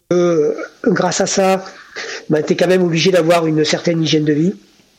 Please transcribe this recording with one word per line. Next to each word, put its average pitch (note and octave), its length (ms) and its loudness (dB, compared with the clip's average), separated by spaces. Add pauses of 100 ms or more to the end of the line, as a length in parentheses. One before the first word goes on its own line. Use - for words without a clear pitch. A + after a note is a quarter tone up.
(140)
euh, E3+ 400 2 (320)
grâce F3+ 360 0
à F#3+ 60 0
ça, F#3+ 380 0 (640)
ben, D3+ 140 2
t'es E3 120 0
quand F3 120 2
même F#3 160 2
obligé E3+ 280 0
d'avoir E3+ 360 2
une D3+ 180 0
certaine E3 360 -2
hygiène D3+ 240 0
de D3+ 80 2
vie. E3+ 200 0 (460)